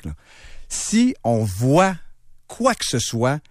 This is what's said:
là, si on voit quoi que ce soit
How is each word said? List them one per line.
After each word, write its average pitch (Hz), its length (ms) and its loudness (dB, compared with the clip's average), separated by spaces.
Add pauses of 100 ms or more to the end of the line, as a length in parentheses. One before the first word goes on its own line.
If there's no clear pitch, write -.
là, 80 60 -8 (580)
si 240 440 2 (100)
on 113 200 2
voit 131 520 2 (520)
quoi 240 280 0
que - 100 -8
ce 127 140 -2
soit 123 400 0 (120)